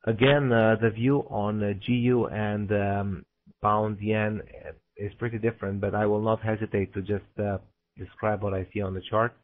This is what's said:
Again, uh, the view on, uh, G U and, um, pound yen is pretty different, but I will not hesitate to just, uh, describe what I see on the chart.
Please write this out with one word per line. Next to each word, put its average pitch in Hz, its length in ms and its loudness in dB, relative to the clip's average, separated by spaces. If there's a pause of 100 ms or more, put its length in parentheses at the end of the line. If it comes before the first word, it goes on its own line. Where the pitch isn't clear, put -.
Again, 131 440 4
uh, 113 280 6
the 113 100 4
view 123 380 0
on, 104 360 -2
uh, 101 80 0 (120)
G 120 100 0
U 123 340 2
and, 104 420 -2
um, 101 560 -2 (340)
pound 107 400 0
yen 107 400 0 (560)
is 101 180 -6
pretty 117 240 -4
different, 104 420 -2
but 101 160 -2
I 107 100 2
will 104 160 2
not 110 180 0
hesitate 110 540 -2
to 101 80 -4
just, 98 220 -4 (160)
uh, 101 180 -2 (400)
describe 104 420 -4
what 101 140 -2
I 95 180 -4
see 104 100 -4
on 95 120 -4
the 92 60 -6 (100)
chart. 113 340 2